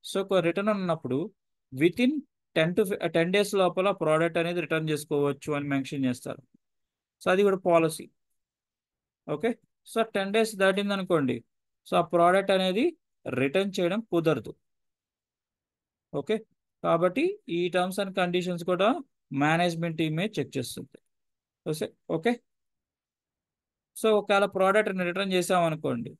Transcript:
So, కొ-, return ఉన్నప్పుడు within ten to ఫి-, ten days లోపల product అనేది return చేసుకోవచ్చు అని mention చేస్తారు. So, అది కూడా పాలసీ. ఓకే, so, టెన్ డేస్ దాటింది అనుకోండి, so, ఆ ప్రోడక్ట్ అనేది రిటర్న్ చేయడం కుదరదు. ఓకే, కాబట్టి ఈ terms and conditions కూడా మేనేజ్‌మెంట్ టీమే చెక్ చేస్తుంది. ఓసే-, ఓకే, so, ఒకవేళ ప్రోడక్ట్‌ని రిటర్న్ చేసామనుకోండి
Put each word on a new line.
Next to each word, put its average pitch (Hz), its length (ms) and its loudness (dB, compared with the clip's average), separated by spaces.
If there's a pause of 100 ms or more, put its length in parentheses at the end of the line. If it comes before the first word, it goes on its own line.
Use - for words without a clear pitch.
So, - 140 -4 (100)
కొ-, 185 180 4
return 202 260 0
ఉన్నప్పుడు 160 440 -2 (560)
within 180 380 2 (440)
ten 165 200 2
to 220 100 2
ఫి-, 190 140 -4 (160)
ten 175 180 2
days 202 180 0 (100)
లోపల 185 260 2 (140)
product 160 400 2
అనేది 175 240 -2
return 160 240 -2
చేసుకోవచ్చు 143 680 -2
అని 147 160 -6
mention 135 340 -2
చేస్తారు. 123 340 -6 (800)
So, - 100 -2
అది 190 160 4
కూడా 190 200 2
పాలసీ. 165 380 4 (1200)
ఓకే, 151 240 -2 (360)
so, - 120 -4 (160)
టెన్ 196 200 -2
డేస్ 220 180 2 (100)
దాటింది 202 340 0
అనుకోండి, 151 400 0 (500)
so, - 120 -4
ఆ 170 40 2 (100)
ప్రోడక్ట్ 185 420 4
అనేది 190 300 2 (400)
రిటర్న్ 160 520 0
చేయడం 185 220 0 (120)
కుదరదు. 156 420 0 (1600)
ఓకే, 147 220 -4 (480)
కాబట్టి 175 400 2 (260)
ఈ 170 120 -2 (140)
terms 185 280 -2
and 190 160 -8
conditions 180 420 -2 (100)
కూడా 190 180 2 (520)
మేనేజ్‌మెంట్ 165 580 0
టీమే 160 260 -2 (120)
చెక్ 143 200 -6
చేస్తుంది. - 400 -10 (680)
ఓసే-, 160 260 -6 (240)
ఓకే, 165 160 0 (1700)
so, 226 100 0 (120)
ఒకవేళ 202 260 2 (100)
ప్రోడక్ట్‌ని 190 540 2
రిటర్న్ 190 280 -4
చేసామనుకోండి 156 840 0